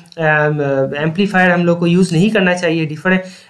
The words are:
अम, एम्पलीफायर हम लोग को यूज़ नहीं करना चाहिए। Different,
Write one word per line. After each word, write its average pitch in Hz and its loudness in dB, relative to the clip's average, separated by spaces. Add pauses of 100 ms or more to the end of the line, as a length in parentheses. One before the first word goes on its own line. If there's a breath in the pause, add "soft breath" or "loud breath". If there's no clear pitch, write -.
(180 loud breath)
अम, 151 0
एम्पलीफायर 185 0
हम 175 0
लोग 170 2
को 170 -2
यूज़ 175 2
नहीं 196 2
करना 185 2
चाहिए। 165 -2
Different, 185 -2 (320 loud breath)